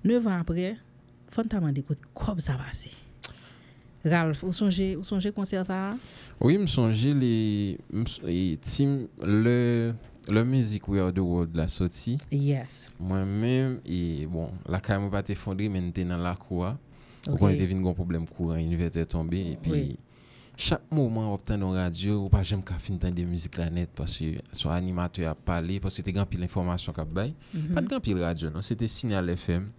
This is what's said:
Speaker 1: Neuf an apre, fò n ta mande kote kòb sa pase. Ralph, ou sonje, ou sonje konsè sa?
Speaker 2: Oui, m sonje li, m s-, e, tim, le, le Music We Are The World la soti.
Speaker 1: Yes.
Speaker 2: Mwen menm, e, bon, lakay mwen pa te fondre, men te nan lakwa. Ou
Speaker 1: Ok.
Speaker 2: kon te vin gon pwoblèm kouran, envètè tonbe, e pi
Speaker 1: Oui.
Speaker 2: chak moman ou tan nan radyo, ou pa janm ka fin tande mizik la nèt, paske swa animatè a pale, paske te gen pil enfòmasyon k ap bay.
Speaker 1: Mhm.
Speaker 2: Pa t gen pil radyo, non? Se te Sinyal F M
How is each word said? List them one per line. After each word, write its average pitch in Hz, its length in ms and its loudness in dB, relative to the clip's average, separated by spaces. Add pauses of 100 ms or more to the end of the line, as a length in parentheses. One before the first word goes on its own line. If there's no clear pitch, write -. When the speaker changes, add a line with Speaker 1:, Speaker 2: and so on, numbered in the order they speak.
Speaker 1:
Neuf 233 240 4
an 185 140 2
apre, 180 320 0 (580)
fò 226 140 0
n 220 60 -4
ta 208 120 0
mande 139 220 0
kote - 180 -4 (140)
kòb 196 260 -2
sa 135 160 -2
pase. - 320 -10 (1080)
Ralph, 160 440 2
ou 185 80 -2
sonje, 190 460 2
ou 190 80 -8
sonje 196 260 -2
konsè 196 320 -2
sa? 190 280 -2 (500)
Speaker 2:
Oui, 147 160 8
m 202 80 2
sonje 117 480 4
li, 127 200 4 (600)
m 104 140 0
s-, - 180 -8
e, 87 300 2 (100)
tim, 139 380 2 (180)
le, 117 720 4 (320)
le 107 180 4
Music 120 460 2
We 98 100 2
Are 92 140 2
The 95 80 2
World 87 340 2
la 82 140 2
soti. 92 460 -2 (180)
Speaker 1:
Yes. 139 540 0 (100)
Speaker 2:
Mwen 95 320 0
menm, 123 460 2 (100)
e, 82 400 -2
bon, 82 240 -4 (160)
lakay 95 320 0
mwen 98 160 -2
pa 101 80 0
te 98 160 -4
fondre, 101 320 -2
men 92 240 -2
te 92 140 -2
nan 87 180 -2
lakwa. 90 480 -2 (540)
Ou 143 80 0
Speaker 1:
Ok. 139 80 6
Speaker 2:
kon 98 100 8
te 95 160 2
vin 95 160 0
gon 90 80 2
pwoblèm 85 320 -2
kouran, 82 400 -2
envètè 82 400 0
tonbe, 85 320 -2
e 87 240 -2
pi - 80 -2
Speaker 1:
Oui. 73 140 2 (760)
Speaker 2:
chak - 320 0
moman 113 400 2
ou 101 80 0
tan 104 240 -2
nan 92 160 2
radyo, 92 460 0
ou 98 100 2
pa 98 80 6
janm 95 240 -2
ka - 160 -6
fin 98 160 -4
tande 90 320 0
mizik 85 320 -4
la 85 80 0
nèt, 87 240 -2
paske 78 560 -4
swa - 240 -2
animatè 87 560 -2
a 78 80 -4
pale, 87 420 -2
paske 95 220 -4
te 95 160 -4
gen 98 80 2
pil 90 220 -4
enfòmasyon 90 500 -2
k 80 80 -4
ap 78 80 -8
bay. 113 220 -2 (180)
Speaker 1:
Mhm. 160 220 -2
Speaker 2:
Pa - 100 4
t - 80 -2
gen 262 80 -2
pil 92 240 0
radyo, 82 240 -2
non? 82 160 -6
Se - 80 -4
te 113 160 -2
Sinyal 98 480 -2
F - 160 -2
M 95 260 -2